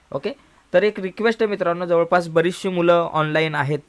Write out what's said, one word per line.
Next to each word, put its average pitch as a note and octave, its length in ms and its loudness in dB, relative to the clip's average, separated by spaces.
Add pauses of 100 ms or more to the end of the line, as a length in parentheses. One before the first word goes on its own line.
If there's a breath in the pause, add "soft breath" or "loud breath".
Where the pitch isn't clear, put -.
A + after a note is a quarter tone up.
(120)
ओके, C#3 200 -6 (420 soft breath)
तर F3+ 100 4
एक G#3 160 0
रिक्वेस्ट G#3+ 440 -2
आहे A3 60 0
मित्रांनो, F3+ 360 -2
जवळपास E3+ 420 2
बरीचशी E3 420 0
मुलं E3+ 420 2
ऑनलाईन D#3 440 -2
आहेत D3 340 -2